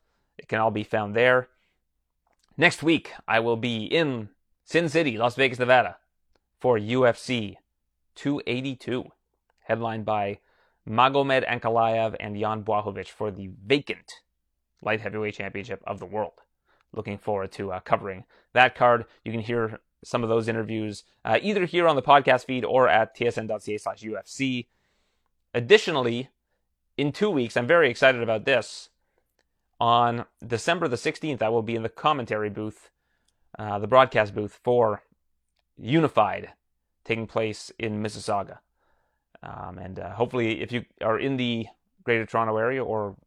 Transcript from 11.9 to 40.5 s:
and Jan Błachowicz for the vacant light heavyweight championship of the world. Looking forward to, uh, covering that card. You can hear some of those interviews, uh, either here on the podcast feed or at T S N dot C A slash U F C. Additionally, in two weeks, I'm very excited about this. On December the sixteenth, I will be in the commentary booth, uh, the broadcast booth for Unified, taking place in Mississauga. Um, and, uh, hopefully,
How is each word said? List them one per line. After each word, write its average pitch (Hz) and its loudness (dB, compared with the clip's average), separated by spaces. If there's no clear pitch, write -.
and 104 -10
Jan 107 -4
Błachowicz 104 -4
for 107 -8
the 95 -12
vacant 110 -4
light 107 0
heavyweight 107 -6
championship 98 -10
of 104 -8
the 98 -14
world. 98 -6
Looking 104 -10
forward 98 -6
to, 98 -8
uh, 92 -8
covering 98 -6
that 123 6
card. 120 4
You 113 -8
can 113 -4
hear 113 -4
some 120 -4
of 113 0
those 113 2
interviews, 110 -4
uh, 113 4
either 196 0
here 170 2
on 156 4
the 135 0
podcast 139 6
feed 127 -4
or 123 4
at 107 4
T 120 -2
S 117 0
N 110 -6
dot 107 -6
C 107 -6
A 104 -6
slash - -8
U 107 -8
F - -14
C. 131 -4
Additionally, 123 2
in 143 0
two 214 0
weeks, 131 -2
I'm 120 0
very 160 6
excited 123 4
about 110 -2
this. - 0
On 120 2
December 170 -2
the 120 -4
sixteenth, 151 -4
I 110 2
will 117 2
be 113 -4
in 113 -4
the 110 -4
commentary 110 -2
booth, 107 -10
uh, 104 -6
the 107 -4
broadcast 113 4
booth 107 -6
for 117 2
Unified, 107 0
taking 113 -4
place 110 -4
in 107 -4
Mississauga. 104 -6
Um, 95 -14
and, 95 -14
uh, 92 -12
hopefully, 113 -2